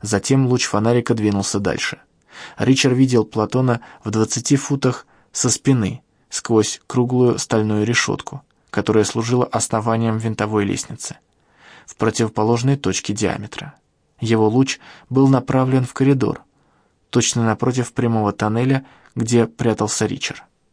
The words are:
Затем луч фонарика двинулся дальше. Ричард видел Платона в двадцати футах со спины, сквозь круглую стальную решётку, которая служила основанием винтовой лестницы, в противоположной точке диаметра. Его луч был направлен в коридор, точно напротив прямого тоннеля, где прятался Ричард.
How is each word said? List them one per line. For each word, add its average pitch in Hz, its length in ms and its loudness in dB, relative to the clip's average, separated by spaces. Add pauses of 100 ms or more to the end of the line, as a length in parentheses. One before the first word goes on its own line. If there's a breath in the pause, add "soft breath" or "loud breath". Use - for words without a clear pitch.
Затем 110 460 0
луч 127 180 0
фонарика 117 480 0
двинулся 104 460 0
дальше. - 400 -4 (580 loud breath)
Ричард 127 380 2
видел 127 300 4
Платона 117 560 0 (220 loud breath)
в 107 80 -6
двадцати 110 440 0
футах 135 520 -2 (240 soft breath)
со - 180 -2
спины, 117 520 0 (280)
сквозь - 580 0
круглую 123 500 2
стальную 107 480 0
решётку, - 580 -4 (260)
которая - 340 2
служила 120 420 0
основанием 113 720 -2
винтовой 107 460 -2
лестницы, - 540 -8 (680 soft breath)
в - 100 -20
противоположной 117 800 0
точке 107 360 -4
диаметра. 107 640 -6 (440)
Его 110 280 2
луч 131 320 2 (300 loud breath)
был 135 180 4
направлен 131 560 2
в 127 100 -8
коридор, 135 500 0 (680)
точно 117 360 0
напротив 120 480 -2
прямого 113 380 0
тоннеля, 123 540 -2 (300 loud breath)
где 117 300 2
прятался 110 600 -2
Ричард. - 360 -8 (300)